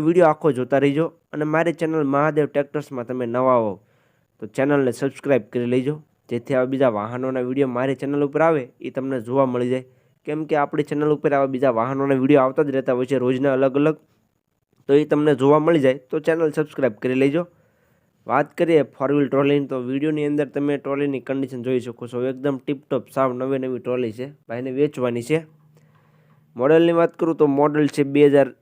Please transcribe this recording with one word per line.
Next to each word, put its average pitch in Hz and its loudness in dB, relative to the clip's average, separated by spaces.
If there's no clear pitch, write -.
વીડિયો 170 4
આખો 151 0
જોતા 127 0
રહેજો. 143 0
અને 151 -4
મારી 160 0
ચેનલ 160 -2
મહાદેવ 147 0
ટ્રેક્ટર્સમાં 143 -6
તમે 127 -6
નવા 123 2
હો 104 -2
તો 110 -10
ચેનલને 139 0
સબસ્ક્રાઇબ 135 -2
કરી 120 -4
લેજો, 131 -2
જેથી 120 -6
આવા 127 0
બીજા 131 2
વાહનોના 127 -4
વીડિયો 131 -2
મારી 135 -2
ચેનલ 143 -2
ઉપર 147 -2
આવે 160 2
એ 123 -10
તમને 131 -6
જોવા 135 0
મળી 123 -2
જાય. 127 -4
કેમ 151 -6
કે 151 -2
આપણી 147 -2
ચેનલ 151 0
ઉપર 143 -2
આવા 139 2
બીજા 127 2
વાહનોના 135 0
વીડિયો 139 6
આવતા 135 0
જ 135 -4
રહેતા 127 0
હોય 127 -4
છે 135 0
રોજના 131 0
અલગ 131 0
અલગ, 156 2
તો 139 2
એ 151 6
તમને 151 2
જોવા 139 4
મળી 156 4
જાય. 131 2
તો 160 -4
ચેનલ 160 0
સબસ્ક્રાઇબ 135 -2
કરી 127 0
લેજો. 143 2
વાત 127 0
કરીએ 165 4
ફોર 135 -4
વ્હીલ 143 0
ટ્રોલીની, 139 0
તો 135 -6
વીડિયોની 147 -4
અંદર 147 -2
તમે 143 -2
ટ્રોલીની 139 -4
કન્ડિશન 135 -6
જોઈ 127 0
શકો 120 -12
છો, 123 -6
એકદમ 131 -4
ટીપટોપ, 123 -6
સાવ 135 0
નવી 131 -4
નવી 131 -6
ટ્રોલી 123 -4
છે, 123 -10
ભાઈને 123 -8
વેચવાની 123 -2
છે. 156 0
મોડલની 165 4
વાત 165 2
કરું 165 -2
તો 151 4
મોડલ 147 2
છે 147 -2
બે 143 4
હજાર 139 4